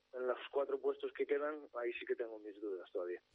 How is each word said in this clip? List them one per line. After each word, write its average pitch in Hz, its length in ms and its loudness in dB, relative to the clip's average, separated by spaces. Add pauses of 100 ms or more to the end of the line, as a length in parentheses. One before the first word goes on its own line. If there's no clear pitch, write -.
(140)
en 127 120 0
los 123 120 4 (120)
cuatro 139 300 2
puestos 135 320 2
que 135 140 0
quedan, 147 480 0
ahí 120 200 0
sí - 120 -8
que 123 100 2
tengo 113 220 -2
mis 104 200 -10
dudas 98 320 -4
todavía. 90 300 -2 (140)